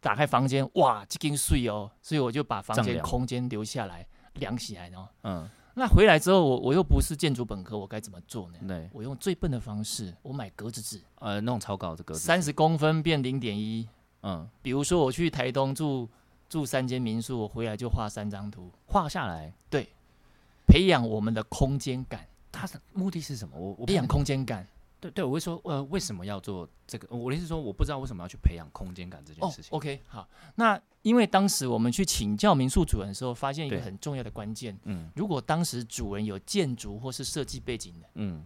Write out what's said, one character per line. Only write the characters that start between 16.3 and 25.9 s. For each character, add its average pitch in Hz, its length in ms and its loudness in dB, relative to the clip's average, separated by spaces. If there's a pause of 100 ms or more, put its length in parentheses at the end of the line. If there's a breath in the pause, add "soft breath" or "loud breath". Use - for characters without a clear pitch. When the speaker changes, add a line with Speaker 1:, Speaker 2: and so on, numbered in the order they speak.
Speaker 1:
住 156 160 -2
三 131 200 0
间 127 160 -2
民 113 200 0
宿， 123 180 -4
我 107 80 -2
回 117 180 -6
来 107 120 -4
就 123 100 -4
画 110 220 0
三 104 200 -6
张 104 220 -8
图。 90 180 -16 (160)
Speaker 2:
画 185 220 2
下 143 200 -4
来？ 82 260 -8 (160)
Speaker 1:
对， 139 180 -2 (800 soft breath)
培 180 200 12
养 131 200 6
我 107 140 -2
们 110 120 0
的 110 120 -2
空 135 340 0
间 131 240 -6
感。 101 240 -12 (240)
Speaker 2:
它 - 160 -10
的 - 140 -14 (100)
目 190 180 -2
的 170 120 -6
是 139 160 -8
什 98 100 -10
么？ 67 100 -16
我， 92 220 -8
我 120 60 -8
Speaker 1:
培 190 80 2
养 156 120 4
空 143 200 4
间 135 200 0
感。 104 220 -6 (320)
Speaker 2:
对， 170 120 -12
对， 190 120 -2
我 135 100 0
会 160 60 0
说， 170 240 -6
呃， 143 200 -4
为 147 160 -4